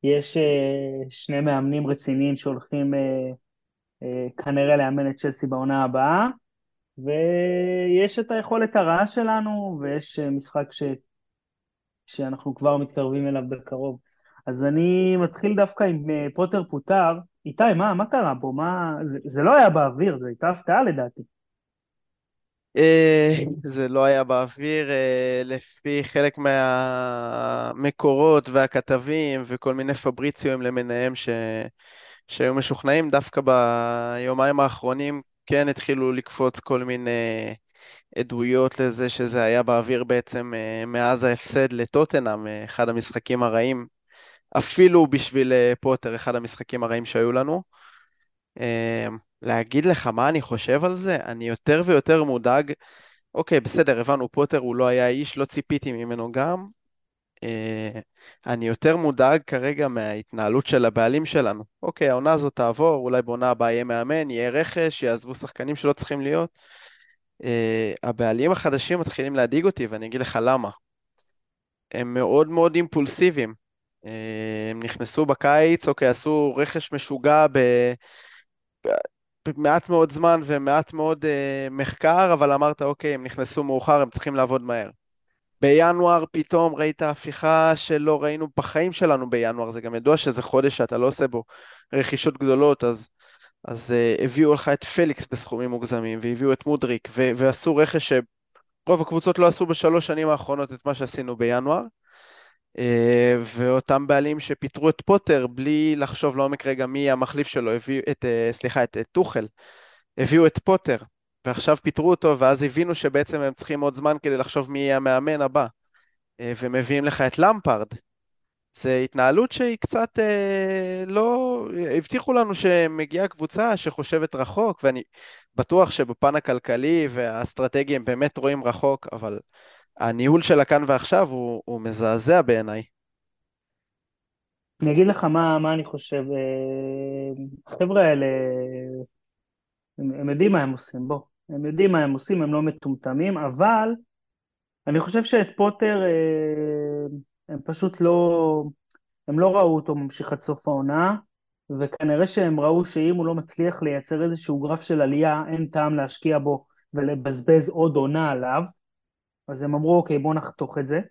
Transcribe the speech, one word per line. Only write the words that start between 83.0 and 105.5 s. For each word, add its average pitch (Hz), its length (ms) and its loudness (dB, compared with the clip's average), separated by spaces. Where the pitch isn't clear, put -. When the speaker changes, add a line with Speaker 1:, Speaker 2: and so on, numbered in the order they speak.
Speaker 2:
הם 127 100 -10
נכנסו 131 400 -6
מאוחר, 139 360 4
הם 127 100 2
צריכים - 260 -6
לעבוד 131 260 2
מהר." 117 280 -4
בינואר 170 720 6
פתאום 160 420 2
ראית 151 280 -2
הפיכה 160 760 2
שלא 151 460 0
ראינו 151 340 -4
בחיים 165 360 0
שלנו 135 380 0
בינואר, 117 400 -2
זה 113 100 -10
גם 117 140 -10
ידוע 127 220 4
שזה 127 260 -2
חודש 135 340 2
שאתה 117 220 -2
לא 123 80 2
עושה 135 220 0
בו 120 160 -6
רכישות 135 440 -2
גדולות, 139 460 4
אז, 117 240 -4
אז, 120 280 -8
אה, 117 320 2
הביאו 147 300 4
לך 143 140 -2
את 143 160 0
פליקס 160 460 -2
בסכומים 123 400 -6
מוגזמים, 117 520 -4
והביאו 120 300 0
את - 140 -2
מודריק, 135 500 -2
ו-, 127 200 2
ועשו 135 400 2
רכש 151 320 2
שרוב - 920 -2
הקבוצות 170 360 0
לא 175 80 6
עשו 170 200 2
בשלוש 165 400 2
שנים 156 220 -2
האחרונות 139 440 -2
את 127 140 -12
מה 143 80 -2
שעשינו 127 420 -8
בינואר, 123 460 0
אה, 120 640 4
ואותם 127 640 0
בעלים 147 340 0
שפיטרו 143 480 -4
את - 120 0
פוטר 156 460 2
בלי 151 500 0